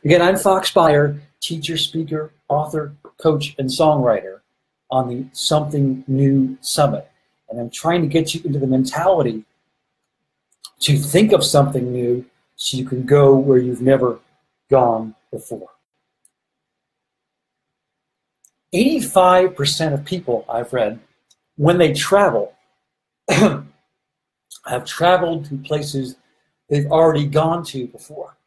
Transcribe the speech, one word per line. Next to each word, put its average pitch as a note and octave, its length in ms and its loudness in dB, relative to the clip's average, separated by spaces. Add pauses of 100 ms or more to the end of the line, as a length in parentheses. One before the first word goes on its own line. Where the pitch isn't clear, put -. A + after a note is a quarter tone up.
Again, E3+ 180 4
I'm F#3 140 2
Fox F#3+ 360 0
Beyer, D3 480 2 (200)
teacher, D#3+ 360 -8
speaker, D#3 560 -6 (160)
author, D3 460 -4 (240)
coach, D3 400 -2
and C3 100 -4
songwriter A#2+ 720 0 (500)
on C3 180 -2
the B2 240 -8
Something C#3+ 760 -2
New C3+ 540 0
Summit. A#2 480 -2 (400)
And A#2 120 -12
I'm A#2 100 -10
trying E3+ 320 -2
to D3+ 60 -2
get D#3+ 260 -2
you E3 100 -8
into C#3+ 140 -2
the C3+ 80 -2
mentality C3 760 0 (1400)
to C#3+ 180 2
think G#3 340 2
of E3+ 120 4
something C3 480 0
new B2 340 -2 (300)
so - 200 -8
you B2+ 80 -4
can B2+ 200 -6
go C#3 320 6
where C3+ 220 4
you've B2 240 -2
never C3 360 2 (500)
gone A2+ 460 2 (160)
before. - 380 -14 (3000)
Eighty-five F#3 840 2
percent C#3+ 400 -2
of C#3+ 100 -6
people B2+ 440 -6
I've A#2 240 -6
read, A#2 260 -2 (580)
when D#3+ 200 2
they D#3+ 160 4
travel, D3 640 0 (400)
<clears throat> - 340 -20
have E3 380 2 (1160)
traveled E3+ 600 0
to C#3 120 -10
places C#3 580 -6 (520)
they've C#3+ 220 0
already D#3+ 360 2
gone D#3+ 400 0
to B2 200 -12
before. - 480 -18 (120)